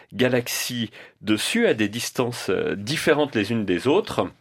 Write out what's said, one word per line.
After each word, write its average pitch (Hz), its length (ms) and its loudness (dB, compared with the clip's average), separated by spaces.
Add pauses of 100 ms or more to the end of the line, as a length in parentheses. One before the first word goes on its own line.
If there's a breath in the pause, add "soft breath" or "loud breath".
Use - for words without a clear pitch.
(120)
galaxies 120 800 0 (300 loud breath)
dessus 110 460 2
à 160 80 4
des 107 140 2
distances, 120 600 -4
euh, 85 280 0
différentes 143 580 0
les 104 160 2
unes 113 140 0
des 90 220 0
autres. 151 400 2 (140)